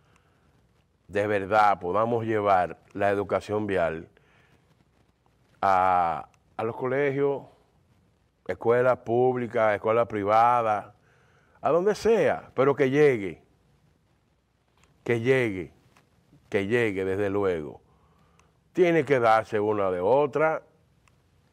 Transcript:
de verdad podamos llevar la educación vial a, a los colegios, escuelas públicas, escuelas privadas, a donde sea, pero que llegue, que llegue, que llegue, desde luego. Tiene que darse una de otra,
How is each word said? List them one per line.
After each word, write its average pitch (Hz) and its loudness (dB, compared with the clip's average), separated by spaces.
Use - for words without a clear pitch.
de 101 -2
verdad 101 2
podamos 110 -2
llevar 101 0
la 101 0
educación 101 -4
vial 85 -2
a, 92 2
a 110 -8
los 113 -6
colegios, 139 -4
escuelas 120 0
públicas, 117 0
escuelas 110 0
privadas, 110 0
a - -2
donde 180 0
sea, 160 0
pero 131 2
que 135 0
llegue, 127 0
que 117 -2
llegue, 113 -2
que 98 -2
llegue, 104 -2
desde 98 -2
luego. 90 -4
Tiene 170 2
que 135 2
darse 110 2
una 104 0
de 90 -2
otra, 143 0